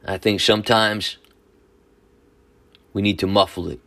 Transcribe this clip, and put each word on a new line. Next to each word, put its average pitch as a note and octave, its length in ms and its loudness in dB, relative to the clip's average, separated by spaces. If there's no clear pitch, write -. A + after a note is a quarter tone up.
I F#2+ 120 -6
think G2+ 240 0
sometimes G#2+ 760 0
we G2 100 -2
need G2+ 180 0
to F#2+ 80 -2
muffle F#2+ 420 0
it. - 180 -12